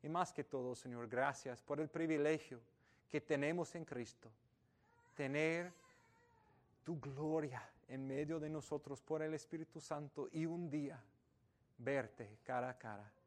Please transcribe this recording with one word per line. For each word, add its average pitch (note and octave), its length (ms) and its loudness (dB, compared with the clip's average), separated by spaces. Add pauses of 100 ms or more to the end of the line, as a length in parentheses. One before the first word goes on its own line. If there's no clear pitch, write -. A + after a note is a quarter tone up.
Y C#3+ 60 -4
más E3+ 240 2
que C#3+ 100 -4
todo, B2+ 320 -2
Señor, A#2+ 320 -6
gracias B2+ 540 0
por D3 180 -2
el D#3 80 2
privilegio D#3 720 2 (480)
que D3 140 0
tenemos D3+ 540 2
en E3 100 -4
Cristo, A#2+ 440 -8 (840)
tener D#3+ 560 2 (1120)
tu D#3+ 160 -2
gloria C#3+ 600 0 (260)
en C3+ 200 -4
medio D3 320 0
de D3+ 100 -2
nosotros D3 520 -2
por D#3 200 0
el D#3 120 0
Espíritu D#3 460 -6
Santo D3 520 -4
y D#3+ 140 2
un E3+ 240 0
día C#3 300 -2 (760)
verte A#2 680 0
cara B2+ 260 0
a B2+ 80 -8
cara. G#2+ 340 -8 (160)